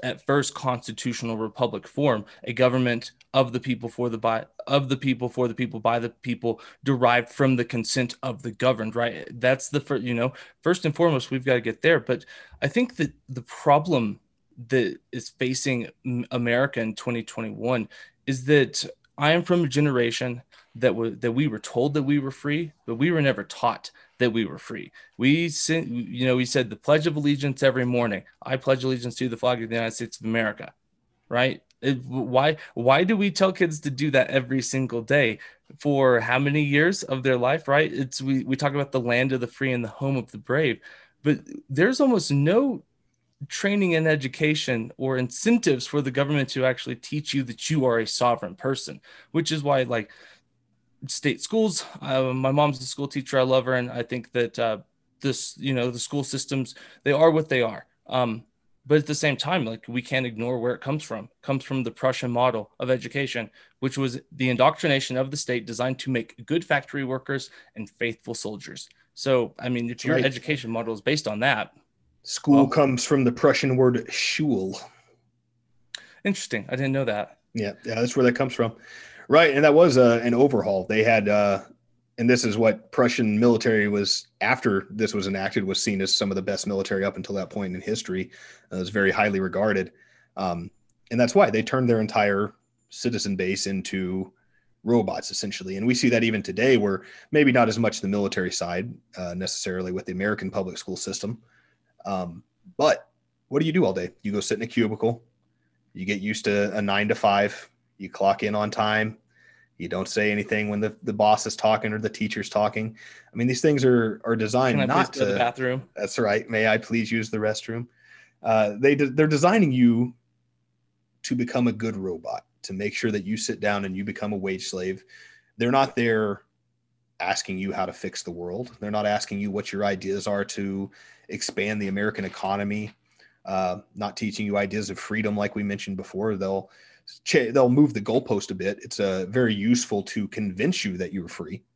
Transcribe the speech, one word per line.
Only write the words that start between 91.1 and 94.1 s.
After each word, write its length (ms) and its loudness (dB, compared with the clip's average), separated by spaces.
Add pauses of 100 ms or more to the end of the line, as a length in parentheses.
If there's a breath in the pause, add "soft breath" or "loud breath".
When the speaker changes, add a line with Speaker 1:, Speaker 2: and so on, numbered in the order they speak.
Speaker 2:
and 80 0
that's 160 4
why 140 8
they 140 2
turned 260 0
their 120 4
entire 520 2 (360)
citizen 480 -4
base 280 -2
into 680 -4 (500)